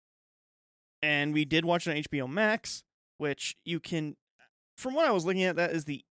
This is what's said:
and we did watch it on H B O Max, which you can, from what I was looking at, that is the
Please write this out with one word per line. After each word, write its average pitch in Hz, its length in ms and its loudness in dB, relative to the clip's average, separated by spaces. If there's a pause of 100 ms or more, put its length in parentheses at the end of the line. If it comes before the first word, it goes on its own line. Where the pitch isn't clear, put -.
(1000)
and 147 320 2
we 151 120 2
did 156 200 2
watch 170 220 0
it 165 40 0
on 147 60 -2
H 151 120 -4
B 143 120 -2
O 127 60 -4
Max, 208 560 -2 (340)
which - 380 -4 (100)
you 165 140 -2
can, 156 360 -4 (600)
from 262 160 -4
what 320 120 4
I 262 60 6
was 180 140 2
looking 185 180 2
at, 180 120 2
that 170 160 0
is 160 140 -4
the 143 260 -8